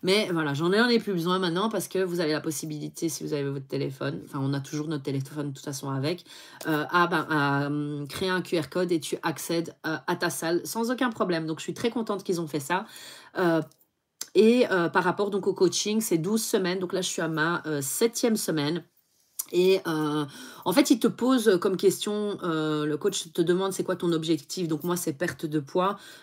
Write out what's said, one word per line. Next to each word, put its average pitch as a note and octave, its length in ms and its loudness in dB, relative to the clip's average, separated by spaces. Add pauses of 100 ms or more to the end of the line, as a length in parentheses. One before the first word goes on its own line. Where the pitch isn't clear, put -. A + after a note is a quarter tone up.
Mais F#3+ 280 2
voilà, D3+ 220 0
j'en E3 180 2
ai, G#3 60 4
j'en A#3+ 100 6
ai A#3 120 4
plus G#3 120 -4
besoin F3+ 280 0
maintenant F#3 300 0
parce G3 180 -4
que F#3+ 100 -2
vous F3 220 0
avez D3+ 120 0
la D3 80 0
possibilité, D3+ 680 -6
si D#3 160 -6
vous D3+ 80 -4
avez C#3+ 160 -2
votre C#3 180 -6
téléphone, C#3 600 -6
enfin, D3 140 -10
on C3+ 120 0
a C#3 80 0
toujours D3+ 260 -6
notre D3 160 -4
téléphone C#3+ 480 -4
de C#3 40 -10
toute - 100 -16
façon C#3+ 240 -8
avec, C#3 360 -4 (420)
euh, D3+ 240 0
à, F3 160 6
ben, D#3+ 240 0
à, C#3+ 380 2
hum, D3 380 -4
créer F#3 220 -4
un F#3 140 0
Q - 160 -2
R C#3+ 100 -2
code F3+ 240 0
et D#3+ 80 2
tu - 220 -6
accèdes, E3 520 -2 (120)
euh, D#3 100 -2 (100)
à F3 100 0
ta F3 120 -2
salle E3+ 360 -2
sans A3+ 260 -2
aucun B3+ 180 0
problème. F3+ 380 0
Donc, D#3 140 -6
je - 20 -12
suis F3 120 -6
très A#3 160 -2
contente G#3+ 320 -4
qu'ils F3 180 -2
ont D#3+ 80 -4
fait D3 120 -4
ça. F3+ 240 -4 (540)
Euh, E3 240 4 (720)
et, A3+ 360 8
euh, E3+ 200 2
par F3+ 140 2
rapport G3+ 260 0
donc F#3+ 160 -2
au F#3 80 0
coaching, G#3 480 2
c'est E3+ 160 2
douze G#3+ 260 0
semaines. F#3+ 360 0
Donc F3+ 120 -4
là, F#3 80 0
je F3+ 80 -4
suis - 140 -4
à D#3+ 60 -2
ma, D#3+ 360 0
euh, D3+ 160 0
septième A3+ 560 2
semaine. D#3 480 0 (680)
Et, F#3 320 6
euh, D3+ 380 0 (400)
en F#3 80 0
fait, C#4 180 6
il A#3 80 6
te A3+ 100 2
pose A3+ 520 4
comme G3 160 2
question, G3+ 680 0
euh, D#3 440 0
le D3+ 100 0
coach F#3 360 -4
te F3 100 0
demande F#3 300 2
c'est E3+ 120 -4
quoi F#3 120 -2
ton E3+ 160 0
objectif. D#3+ 540 -2
Donc D3+ 160 -2
moi, F3 140 0
c'est E3+ 160 -4
perte - 320 -4
de D3+ 160 -2
poids, F#3 380 -2 (240)